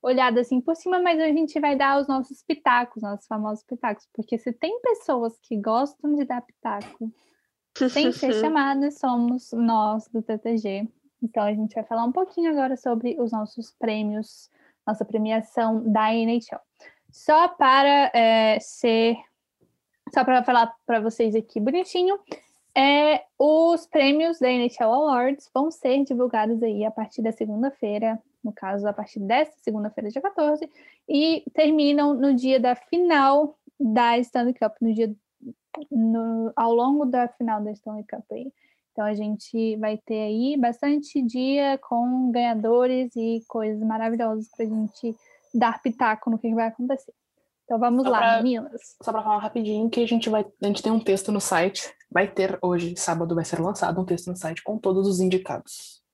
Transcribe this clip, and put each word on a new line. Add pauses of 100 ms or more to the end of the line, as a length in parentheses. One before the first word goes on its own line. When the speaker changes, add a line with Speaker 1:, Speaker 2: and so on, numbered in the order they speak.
Speaker 1:
olhada
assim
por
cima,
mas
a
gente
vai
dar
os
nossos
pitacos,
nossos
famosos
pitacos,
porque
se
tem
pessoas
que
gostam
de
dar
pitaco (800)
sem
ser
Speaker 2:
<laughs>
Speaker 1:
chamadas,
somos
nós
do
T
T
G. (340)
Então
a
gente
vai
falar
um
pouquinho
agora
sobre
os
nossos
prêmios, (360)
nossa
premiação (120)
da
N
H (100)
L. (520)
Só
para,
é,
ser, (1000)
só
para
falar (120)
para
vocês
aqui
bonitinho, (560)
é, (160)
os
prêmios
da
N
H
L
Awards
vão
ser
divulgados
aí
a
partir
da
segunda-feira, (240)
no
caso,
a
partir
desta
segunda-feira,
dia
quatorze, (400)
e
terminam
no
dia
da
final (200)
da
Stanley
Cup,
no
dia, (760)
no,
ao
longo
da
final
da
Stanley
Cup
aí. (420)
Então
a
gente
vai
ter
aí
bastante
dia
com
ganhadores
e
coisas
maravilhosas
pra
gente (400)
dar
pitaco
no
que
vai
acontecer. (520)
Então
vamos
Speaker 3:
Só
Speaker 1:
lá,
Speaker 3:
pra,
Speaker 1:
meninas.
Speaker 3:
só
pra
falar
rapidinho
que
a
gente
vai, (160)
a
gente
tem
um
texto
no
site, (160)
vai
ter
hoje,
sábado,
vai
ser
lançado
um
texto
no
site
com
todos
os
indicados. (120)